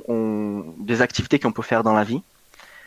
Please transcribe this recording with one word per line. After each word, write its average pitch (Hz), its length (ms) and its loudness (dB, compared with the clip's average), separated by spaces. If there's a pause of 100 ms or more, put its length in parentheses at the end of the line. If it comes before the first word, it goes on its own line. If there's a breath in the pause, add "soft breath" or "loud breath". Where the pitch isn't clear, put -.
on, 107 580 -2 (140)
des 113 220 0
activités - 380 0
qu'on 120 120 0
peut 110 100 -6
faire 113 220 0
dans 110 100 4
la 107 100 6
vie. 120 200 -4 (640 loud breath)